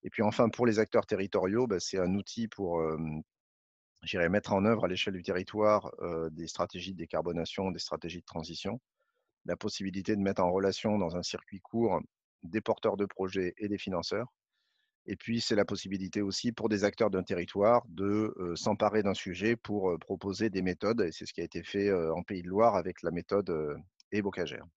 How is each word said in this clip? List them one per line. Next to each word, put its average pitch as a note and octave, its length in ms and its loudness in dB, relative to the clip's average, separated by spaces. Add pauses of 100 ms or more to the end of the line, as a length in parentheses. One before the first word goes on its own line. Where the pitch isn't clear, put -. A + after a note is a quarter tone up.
Et - 80 -8
puis - 100 -2
enfin, G#2+ 280 4
pour A#2+ 180 2
les G#2+ 100 4
acteurs A2 300 4
territoriaux, G2 580 2
bah, G2+ 140 0
c'est - 180 -4
un F2+ 160 2
outil G2+ 340 -2
pour, F2 320 -2
euh, D#2 200 0 (1040)
je - 60 -10
dirais, F2 200 2
mettre G#2 240 2
en G2 100 6
œuvre G#2 220 4
à - 20 2
l'échelle F#2 280 -2
du F2 80 -8
territoire, G2 680 2 (120)
euh, E2 260 -2
des D#2+ 160 -8
stratégies F2 480 -6
de F2 60 -12
décarbonation, E2+ 720 -4
des E2 80 -8
stratégies E2+ 400 -8
de - 60 -20
transition, E2+ 540 -8 (680)
la F2 100 -2
possibilité G2 600 -4
de G2+ 60 0
mettre G2 220 2
en F2+ 80 4
relation G2 480 2
dans F2 180 -2
un F2 60 -4
circuit - 360 -8
court G#2 420 0 (420)
des F2+ 180 -4
porteurs G#2 360 0
de G2+ 100 2
projets F#2+ 500 -2
et G#2+ 100 -4
des G2 120 -2
financeurs. G2 520 -4 (760)
Et G2 80 -4
puis, A#2 240 -2
c'est - 140 0
la G#2 120 4
possibilité G2 580 -4
aussi G2 280 -2
pour A2+ 160 -4
des G#2 160 4
acteurs G#2 280 4
d'un F#2 100 2
territoire G2+ 680 4
de, G2+ 520 0
euh, F2 160 -2
s'emparer G#2 480 2
d'un G2 100 2
sujet G2 420 0
pour, G2+ 360 -2
euh, E2 80 -2
proposer G2 500 -2
des F#2 140 -2
méthodes. G2+ 380 0
Et E2+ 100 2
c'est - 160 -12
ce - 60 -14
qui - 80 -6
a - 20 -2
été E2+ 180 -6
fait, G2+ 280 0
euh, E2+ 260 2
en F2 80 -4
Pays F#2+ 180 -6
de F2 60 -8
Loire G#2 280 4
avec F2+ 280 -2
la E2+ 80 0
méthode, F2+ 400 0
euh, D2+ 260 -2 (340)
haies G#2 120 0
bocagères. F#2 420 -4 (120)